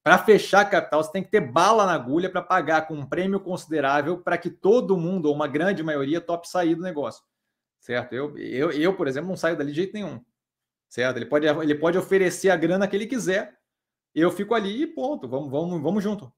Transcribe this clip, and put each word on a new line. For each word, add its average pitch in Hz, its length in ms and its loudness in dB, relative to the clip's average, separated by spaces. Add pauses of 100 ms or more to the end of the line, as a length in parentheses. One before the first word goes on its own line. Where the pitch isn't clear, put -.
pra 165 160 8
fechar 202 480 6
capital, 160 380 0
você 151 100 -8
tem 190 100 -4
que - 80 -12
ter 214 100 4
bala 180 440 4
na 185 80 0
agulha 156 380 -2
pra 180 100 -2
pagar 160 460 0
com 160 80 -10
um 143 100 -8
prêmio 190 340 -2
considerável 156 760 -2
pra 170 220 -2
que 175 100 -6
todo 196 480 2
mundo, 170 300 -2
ou 147 80 2
uma 147 120 -2
grande 160 360 -2
maioria, 151 360 -2
tope 170 300 -6
sair 175 260 0
do 165 60 -6
negócio, 147 420 -8 (560)
certo? 120 360 -6
Eu, 143 240 -8
eu, 120 320 -2
eu, 156 260 0
por 170 100 -2
exemplo, 139 220 -4
não 185 80 -6
saio 165 180 0
dali 147 160 -4
de 143 60 -8
jeito 190 160 -4
nenhum, 175 260 -10 (720)
certo? 123 300 -2
Ele 117 80 -6
pode, 151 200 2
ele 151 280 2
pode 165 240 0
oferecer 185 500 2
a 185 80 6
grana 180 320 0
que 202 80 -4
ele 214 100 -4
quiser, 208 520 -4 (560)
eu 165 160 4
fico 202 240 -2
ali 214 280 -2
e 339 40 -2
ponto, 285 420 -6
vamos, 139 220 -4
vamos, 165 320 -2
vamos 185 200 0
junto. 196 360 -6